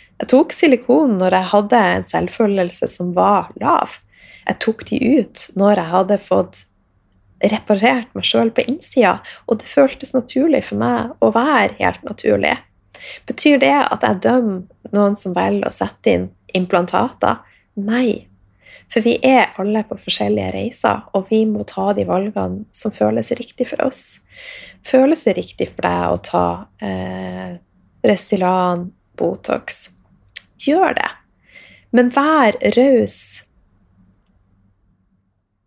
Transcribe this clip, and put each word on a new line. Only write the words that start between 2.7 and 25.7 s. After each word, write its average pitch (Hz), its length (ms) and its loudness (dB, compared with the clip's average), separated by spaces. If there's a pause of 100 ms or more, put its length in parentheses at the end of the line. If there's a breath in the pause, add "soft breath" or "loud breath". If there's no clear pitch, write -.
som 180 240 -6
var 185 320 2 (120)
lav. - 360 0 (480 soft breath)
Jeg - 160 -4
tok 220 280 -2
de - 100 -2 (180)
ut - 280 -4 (120)
når 196 240 2
jeg 165 140 -4
hadde 190 260 2
fått - 440 -2 (840)
reparert 220 640 0
meg 190 160 -6
selv 226 240 2
på - 160 -2
innsida, 233 460 2 (340 loud breath)
og 220 120 -2
det - 80 -18
føltes 269 440 0
naturlig 262 540 0
for 208 140 -6
meg 240 440 -2
å 226 80 4
være 233 460 2
helt 185 260 -2
naturlig. 98 480 0 (720 loud breath)
Betyr 285 360 2
det 269 120 4
at - 320 0
jeg 208 200 0
dømmer 220 680 -2
noen 202 240 2
som 180 160 -6
velger 196 340 0
å - 40 -4
sette - 400 -2
inn 92 140 0 (300)
implantater? 180 840 0 (380 soft breath)
Nei. 226 480 -2 (640 soft breath)
For 220 140 0
vi 233 180 2
er 254 380 4
alle 208 260 -2
på - 160 -10
forskjellige 202 480 -2
reiser, 208 540 -2 (100)
og 190 160 -2
vi 220 160 4
må 208 200 -2
ta 190 280 -2
de 208 120 -2
valgene 190 580 -4 (100)
som - 160 -6
føles 220 480 0
riktig - 300 -8
for - 180 -2
oss. - 320 -6 (640 loud breath)
Føles 277 400 2
det 202 140 0
riktig - 340 -8